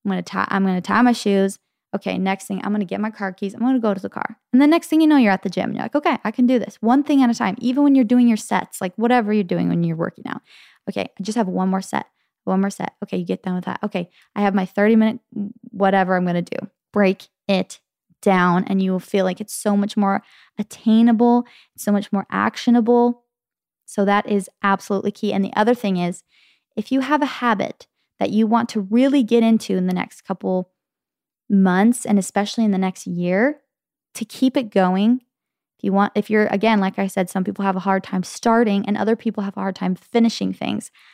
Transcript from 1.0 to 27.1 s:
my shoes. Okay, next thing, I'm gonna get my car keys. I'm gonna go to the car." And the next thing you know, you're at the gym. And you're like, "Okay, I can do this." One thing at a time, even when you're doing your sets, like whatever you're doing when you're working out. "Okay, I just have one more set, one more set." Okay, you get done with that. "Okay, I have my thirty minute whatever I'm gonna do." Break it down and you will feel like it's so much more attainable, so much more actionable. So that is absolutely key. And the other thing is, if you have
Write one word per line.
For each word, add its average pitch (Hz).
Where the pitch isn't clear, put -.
my 247
shoes. 196
Okay, 190
next 190
thing, 190
I'm 202
gonna 208
get 196
my 214
car 202
keys. 196
I'm -
gonna 262
go 214
to 190
the 196
car." -
And 254
the 294
next 330
thing 311
you 320
know, 302
you're 220
at 185
the 196
gym. -
And -
you're -
like, -
"Okay, 294
I 214
can 247
do 247
this." -
One 254
thing 277
at 240
a 233
time, 220
even 262
when 285
you're 262
doing 247
your 220
sets, -
like 185
whatever 226
you're 214
doing 175
when 170
you're 165
working -
out. -
"Okay, 196
I 190
just 214
have 202
one 185
more 190
set, -
one 190
more 202
set." -
Okay, 196
you 175
get 185
done 180
with 180
that. -
"Okay, 185
I 202
have 202
my 185
thirty 208
minute 220
whatever 190
I'm 180
gonna 175
do." -
Break 196
it 190
down 180
and 196
you 190
will 185
feel 190
like 180
it's -
so 208
much 202
more 202
attainable, 233
so -
much 202
more 196
actionable. 240
So 202
that 202
is 202
absolutely 196
key. 208
And 196
the 196
other 214
thing 196
is, 175
if 220
you 269
have 277